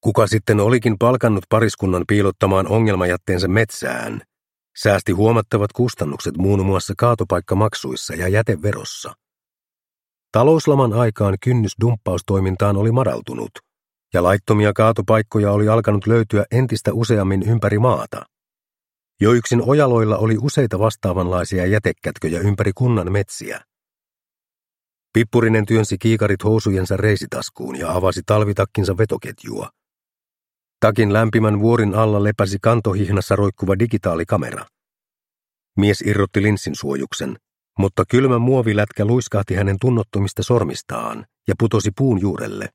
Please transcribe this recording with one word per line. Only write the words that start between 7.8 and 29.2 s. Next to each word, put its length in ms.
ja 140
jäteverossa. 840
Talouslaman 600
aikaan 480
kynnys 400
dumppaustoimintaan 960
oli 160
madaltunut, 580
ja 80
laittomia 500
kaatopaikkoja 800
oli 160
alkanut 380
löytyä 440
entistä 420
useammin 500
ympäri 360
maata. 480
Jo 120
yksin 300
Ojaloilla 560
oli 220
useita 380
vastaavanlaisia 880
jätekätköjä 760
ympäri 340
kunnan 380
metsiä. 480
Pippurinen 520
työnsi 320
kiikarit 460
housujensa 520
reisitaskuun 800
ja 160
avasi 340
talvitakkinsa 720
vetoketjua. 720